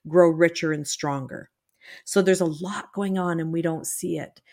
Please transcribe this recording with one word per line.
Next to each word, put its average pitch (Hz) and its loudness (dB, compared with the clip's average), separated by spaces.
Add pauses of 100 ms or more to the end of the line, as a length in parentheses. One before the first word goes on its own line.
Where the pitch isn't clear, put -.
grow 170 6
richer 165 2
and 147 -6
stronger. 139 -6 (560)
So - 2
there's 185 4
a 180 2
lot 165 -6
going 190 -2
on 175 -2
and 160 -4
we 165 -2
don't 160 -2
see 170 -6
it. - -12 (120)